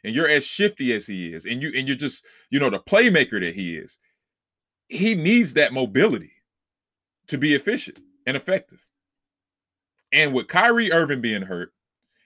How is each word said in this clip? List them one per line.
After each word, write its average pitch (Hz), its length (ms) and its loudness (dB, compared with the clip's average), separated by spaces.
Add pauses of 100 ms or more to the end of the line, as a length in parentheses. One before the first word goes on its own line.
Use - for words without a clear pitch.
and 110 120 -6
you're 156 120 0
as 147 160 2
shifty 170 500 -2
as 104 120 -6
he 90 260 -10
is, 82 140 -14
and 120 160 -6
you, 151 140 -10
and 131 120 -4
you're 135 100 -4
just, 135 280 -10 (240)
you 139 100 0
know, 135 120 2
the 98 80 -4
playmaker 185 640 2
that 85 120 -4
he 87 220 -8
is, - 240 -16 (880)
he 214 260 -2
needs 185 400 2
that 143 200 2
mobility 127 580 0 (960)
to 151 100 -6
be 147 160 2
efficient 202 460 -2 (260)
and 131 100 -4
effective. - 480 -4 (1300)
And 143 220 4
with 120 140 -2
Kyrie 226 440 2
Irving 147 300 2
being 107 220 -2
hurt 90 300 -10 (520)